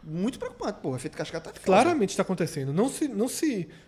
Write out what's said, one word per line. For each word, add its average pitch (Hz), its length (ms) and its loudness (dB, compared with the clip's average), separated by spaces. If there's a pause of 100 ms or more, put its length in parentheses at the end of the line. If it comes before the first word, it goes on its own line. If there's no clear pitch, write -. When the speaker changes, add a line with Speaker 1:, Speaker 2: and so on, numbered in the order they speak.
Speaker 1:
muito 170 340 -4
preocupante, 453 420 -6
pô. 147 100 -4
O 131 60 -2
efeito 147 200 -8
cascata 160 340 -6
é - 20 -16
foda. - 120 -16
Speaker 2:
Claramente 233 460 6
está - 120 0
acontecendo. 151 500 -2
Não 202 160 2
se, 285 200 -2
não 220 180 0
se, 240 420 -2 (200)